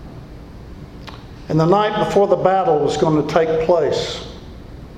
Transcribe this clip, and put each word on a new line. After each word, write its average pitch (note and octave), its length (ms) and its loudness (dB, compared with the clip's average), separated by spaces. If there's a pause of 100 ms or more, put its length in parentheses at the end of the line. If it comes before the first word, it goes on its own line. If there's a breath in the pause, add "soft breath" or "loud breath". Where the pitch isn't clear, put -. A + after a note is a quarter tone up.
(1500)
And D#3 100 2
the D#3+ 60 4
night G#3+ 380 2
before G3 220 4
the F#3 100 4
battle F3+ 420 2
was D3 180 0
going D#3 300 2
to - 60 -6
take D#3+ 340 2
place, D3 580 0 (720)